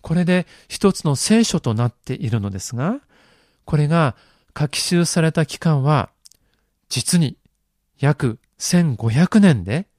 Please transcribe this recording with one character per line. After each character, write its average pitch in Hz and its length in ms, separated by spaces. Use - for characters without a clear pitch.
こ - 140
れ 175 100
で 180 220
一 - 240
つ - 120
の 147 100
聖 220 300
書 180 160
と 120 140
な 120 120
っ 113 60
て - 220
い 127 160
る 110 100
の 98 100
で 95 80
す - 160
が、 170 260
こ - 120
れ 147 100
が 156 300
書 151 100
き - 140
記 170 240
さ - 140
れ 160 100
た 156 160
期 - 140
間 147 240
は、 143 260
実 170 320
に - 160
約 135 420
千 165 380
五 113 120
百 160 300
年 160 240
で 113 240